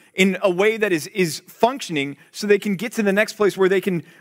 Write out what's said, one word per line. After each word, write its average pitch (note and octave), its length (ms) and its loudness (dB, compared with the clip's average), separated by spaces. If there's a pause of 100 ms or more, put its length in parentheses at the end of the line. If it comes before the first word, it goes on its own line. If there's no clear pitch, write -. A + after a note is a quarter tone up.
(140)
in F#3+ 260 2
a G3 80 0
way G3+ 280 2
that G#3 160 -2
is, D3+ 160 -2
is F3 380 -2
functioning D#3 680 -2 (140)
so - 160 -10
they G3+ 140 4
can G3+ 160 -2
get G#3+ 160 -8
to A3+ 100 -2
the G3 100 2
next G#3+ 200 0
place G3+ 240 0
where F#3 120 2
they F#3+ 120 2
can F3 240 -4 (160)